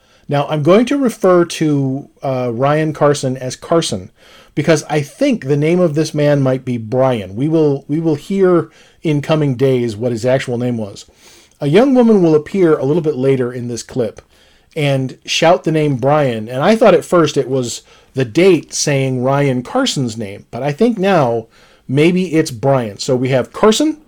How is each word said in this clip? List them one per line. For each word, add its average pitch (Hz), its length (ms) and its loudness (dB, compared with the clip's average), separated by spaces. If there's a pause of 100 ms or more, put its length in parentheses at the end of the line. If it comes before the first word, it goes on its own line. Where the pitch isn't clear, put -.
(280)
Now, 143 180 -2
I'm 151 160 -4
going 196 240 4
to 285 100 -2
refer 185 480 2
to, 143 640 -2 (140)
uh, 127 320 -4
Ryan 147 400 0
Carson 139 420 0
as 127 180 -8
Carson 120 560 -4 (440)
because 156 300 0
I 156 180 -2
think 262 420 -2
the 143 140 0
name 165 220 2
of 165 140 0
this 151 200 -2
man 147 260 2
might 131 240 0
be 123 140 -4
Brian. 113 580 -2
We 139 120 -2
will, 151 380 0
we 151 140 -4
will 160 140 0
hear 180 560 0 (320)
in 147 180 0
coming 147 360 0
days 123 380 0
what 120 180 -4
his 117 120 -6
actual 127 320 0
name 123 220 -4
was. 104 320 -12 (500)
A 147 80 -2
young 247 260 4
woman 226 280 6
will 160 120 4
appear 156 420 2
a 127 80 -4
little 151 180 0
bit 147 120 -2
later 127 380 0
in 120 160 -10
this 117 160 -10
clip 117 360 -6 (540)
and 139 500 -2
shout 170 380 2
the 165 80 -2
name 151 260 0
Brian. 123 520 0
And 127 140 -6
I 202 120 4
thought 220 200 4
at 143 100 0
first 160 320 0
it 120 120 -2
was 127 340 -4 (320)
the 135 100 -2
date 160 500 2
saying 135 480 -2
Ryan 135 400 0
Carson's 135 540 -4
name, 101 340 -12
but 120 120 -8
I 143 100 -4
think 220 260 0
now 143 480 0 (400)
maybe 165 480 0
it's 156 160 0
Brian. 117 480 -2
So - 160 -2
we 127 140 -2
have 127 240 -2
Carson, 285 560 0